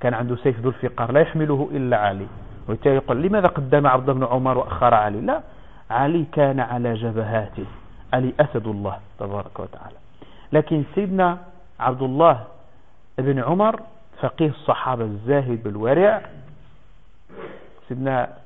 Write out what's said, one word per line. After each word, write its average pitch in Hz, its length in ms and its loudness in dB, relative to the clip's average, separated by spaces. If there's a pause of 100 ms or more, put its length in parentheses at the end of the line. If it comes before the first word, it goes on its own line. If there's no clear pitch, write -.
كان 120 140 0
عنده 120 220 -2
سيف 120 240 0
ذو 120 80 -2
الفقار 120 440 -2
لا 143 80 6
يحمله 151 520 0
إلا 127 240 0
علي، 98 300 0 (420)
وبالتالي 135 260 2
يقول: 131 280 0
"لماذا 190 240 4
قدم 143 400 2
عبد 131 240 2
بن 131 140 0
عمر 127 340 0
وأخر 123 360 2
علي؟" 107 260 2
لا، 262 200 -2 (500)
علي 143 420 2
كان 135 280 2
على 120 340 -2
جبهاته. 110 880 -4 (320)
أني 131 260 0
أسد 120 260 0
الله 101 340 -4 (180)
تبارك 101 420 -8
وتعالى. - 360 -14 (560)
لكن 151 320 2 (100)
سيدنا 185 440 0 (420)
عبد 127 220 0
الله 135 420 4 (760)
بن 135 200 0
عمر، 175 420 2 (400)
فقيه 151 280 0
الصحابة 127 560 -2
الزاهد 113 580 0
بالورع، 131 600 2 (1700)
سيدنا، 131 580 -4